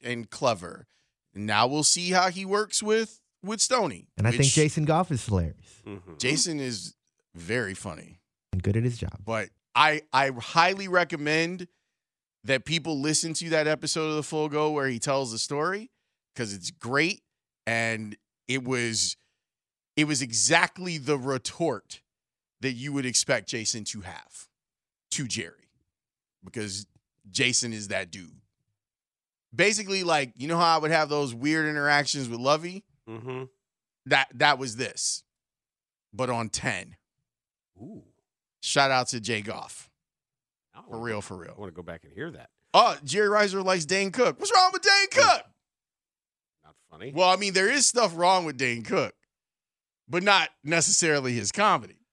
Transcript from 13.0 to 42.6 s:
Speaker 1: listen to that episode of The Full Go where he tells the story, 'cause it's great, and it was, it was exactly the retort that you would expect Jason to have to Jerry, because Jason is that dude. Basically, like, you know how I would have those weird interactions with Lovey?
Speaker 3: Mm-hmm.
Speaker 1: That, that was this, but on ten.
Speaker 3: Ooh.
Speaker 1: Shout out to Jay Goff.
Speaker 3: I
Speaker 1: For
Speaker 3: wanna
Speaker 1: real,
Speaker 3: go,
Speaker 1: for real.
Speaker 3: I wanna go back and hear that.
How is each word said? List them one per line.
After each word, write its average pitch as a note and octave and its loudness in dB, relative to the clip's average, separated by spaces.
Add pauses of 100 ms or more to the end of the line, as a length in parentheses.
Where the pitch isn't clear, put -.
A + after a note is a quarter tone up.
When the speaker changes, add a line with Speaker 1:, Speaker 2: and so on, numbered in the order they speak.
Speaker 1:
listen D#3 0
to E3+ -6
that D#3 2
episode D#3 -2
of D3+ -2
The D3+ -2
Full D3+ -4
Go D3+ 0
where D3 -2
he A#2+ -2
tells C3+ -2
the A2+ -6
story, F3+ -4 (460)
'cause A2 -6
it's F2+ -10
great, D3 -2 (440)
and A2+ -4 (300)
it B2+ -4
was, A#2+ -2 (800)
it D3+ 4
was D3 -2
exactly E3 0
the C#3+ -2
retort C3 -6 (580)
that C3 -2
you C3+ -8
would C#3 -2
expect A#2+ 0
Jason A2+ -6
to G#2 -10
have - -18 (640)
to C#3+ -4
Jerry, G2+ -10 (720)
because G2+ -8 (420)
Jason B2 0
is G#2 -10
that F#2+ -6
dude. F2 -18 (1120)
Basically, G3 2
like, D3 2
you C#3+ -8
know E3+ 0
how E3 6
I - 2
would D3+ 0
have D#3 4
those C#3+ 0
weird D3+ 0
interactions C#3+ 0
with A#2 -6
Lovey? D#3+ 0 (240)
Speaker 3:
Mm-hmm. B2+ -12 (600)
Speaker 1:
That, C3+ 2
that C#3+ 4
was B2 -8
this, - -6 (880)
but B2 -4
on A#2 -2
ten. - -6 (840)
Speaker 3:
Ooh. F3 -18 (580)
Speaker 1:
Shout C#3 2
out B2+ 0
to A#2+ -6
Jay G#2+ -4
Goff. - -14 (840)
Speaker 3:
I - -20
Speaker 1:
For - -20
Speaker 3:
wanna A2+ -10
Speaker 1:
real, A2+ -4
Speaker 3:
go, - -4
Speaker 1:
for F#2 -12
real. - -16
Speaker 3:
I - -18
wanna F#2+ -12
go F2 -16
back E2 -14
and C#2+ -20
hear D3+ -10
that. A#2 -20 (240)